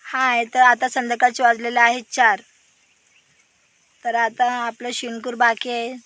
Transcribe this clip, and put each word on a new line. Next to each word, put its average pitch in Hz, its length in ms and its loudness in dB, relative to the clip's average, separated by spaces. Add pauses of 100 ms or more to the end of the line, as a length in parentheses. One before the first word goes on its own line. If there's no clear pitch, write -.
हाय, 254 420 -2
तर 233 160 -2
आता 247 280 4
संध्याकाळचे 247 540 0
वाजलेले 233 380 2
आहे 240 200 4
चार. 226 400 0 (1600)
तर 220 100 -4
आता 233 380 0
आपलं 240 380 -6
शिनकूर 240 440 -8
बाकी 233 360 0
आहे. 240 240 -6 (120)